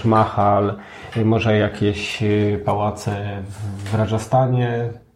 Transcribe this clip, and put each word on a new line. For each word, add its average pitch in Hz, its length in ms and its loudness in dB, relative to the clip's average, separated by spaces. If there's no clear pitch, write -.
Mahal, 104 720 4
y, 110 80 2
może 110 320 4
jakieś, 104 640 -2
y, 104 420 2
pałace 104 460 -2
w, 101 420 -10
w 107 40 0
Rajasthanie 120 920 0